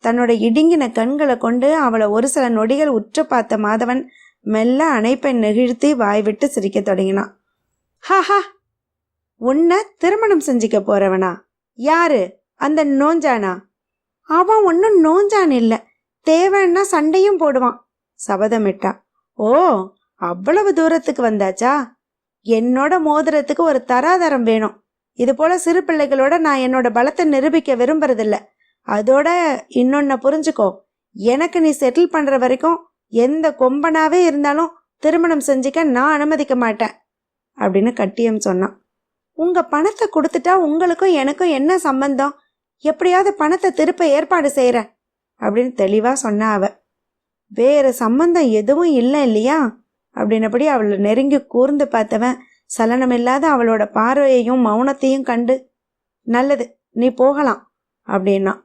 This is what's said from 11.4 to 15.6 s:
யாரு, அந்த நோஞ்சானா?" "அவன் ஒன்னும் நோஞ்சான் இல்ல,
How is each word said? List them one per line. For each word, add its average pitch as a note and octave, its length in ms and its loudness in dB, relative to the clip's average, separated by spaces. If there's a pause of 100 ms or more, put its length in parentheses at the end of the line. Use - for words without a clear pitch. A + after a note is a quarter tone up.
யாரு, D4+ 440 0 (340)
அந்த D4+ 300 0
நோஞ்சானா?" C#4 680 0 (760)
"அவன் F#4 360 2
ஒன்னும் F#4+ 400 2
நோஞ்சான் F#4+ 460 2
இல்ல, A#3 240 2 (520)